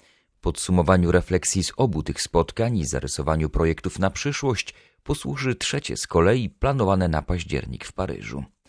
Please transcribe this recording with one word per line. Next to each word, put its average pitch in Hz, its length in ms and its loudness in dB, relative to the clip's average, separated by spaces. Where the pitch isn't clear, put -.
Podsumowaniu 90 720 4
refleksji 90 500 2
z - 140 -4
obu 92 260 0
tych - 200 -4
spotkań 113 540 0
i 80 80 0
zarysowaniu 73 680 -2
projektów 82 480 0
na 95 120 2
przyszłość - 640 -4
posłuży 135 520 -4
trzecie - 420 -4
z - 100 -6
kolei 98 440 4
planowane 98 580 2
na 78 140 0
październik 76 600 -4
w - 80 -16
Paryżu. 67 520 -8